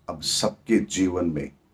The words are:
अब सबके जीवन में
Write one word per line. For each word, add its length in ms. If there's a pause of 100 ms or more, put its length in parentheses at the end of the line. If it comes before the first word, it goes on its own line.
अब 120
सबके 580
जीवन 520
में 220 (220)